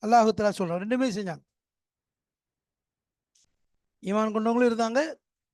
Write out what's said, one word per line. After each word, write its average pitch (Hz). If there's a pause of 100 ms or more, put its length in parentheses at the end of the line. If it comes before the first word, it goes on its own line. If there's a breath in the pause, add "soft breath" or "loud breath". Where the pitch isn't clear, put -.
அல்லாஹு 220
தஆலா 208
சொல்றான். 175
ரெண்டுமே 247
செஞ்சாங்க, 185 (2500)
ஈமான் 214
கொண்டவங்களும் 233
இருந்தாங்க, 226 (520)